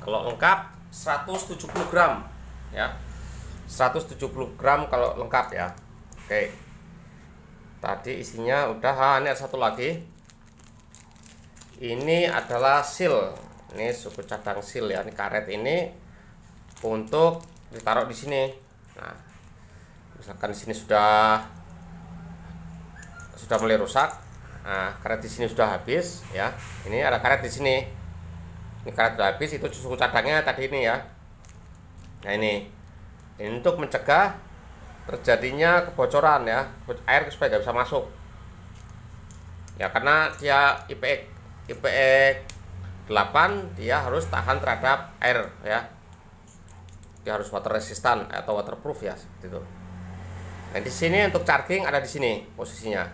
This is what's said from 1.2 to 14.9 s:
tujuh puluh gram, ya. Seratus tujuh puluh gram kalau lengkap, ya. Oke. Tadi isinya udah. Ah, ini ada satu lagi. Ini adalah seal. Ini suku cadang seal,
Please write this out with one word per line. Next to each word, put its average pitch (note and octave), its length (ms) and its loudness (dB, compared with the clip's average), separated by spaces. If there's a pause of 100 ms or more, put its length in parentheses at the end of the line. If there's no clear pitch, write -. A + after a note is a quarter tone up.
tujuh - 240 -10
puluh F3 160 -4
gram, E3 400 4 (480)
ya. A2+ 160 -2 (720)
Seratus - 480 0
tujuh C3 180 -8
puluh B2 300 -8
gram C#3+ 320 4
kalau B2 240 2
lengkap, A#2+ 400 0
ya. F2+ 160 -2 (560)
Oke. G#2 240 0 (1300)
Tadi A2+ 400 -6
isinya B2+ 500 0
udah. A2+ 260 0
Ah, C3+ 280 6
ini D3 80 0
ada B2+ 80 -2
satu C3+ 160 -8
lagi. B2+ 480 -2 (1800)
Ini C#3 480 2
adalah C3+ 560 4
seal. C3 480 0 (420)
Ini A2+ 220 -2
suku - 320 -12
cadang G#2 320 -6
seal, G#2+ 320 -6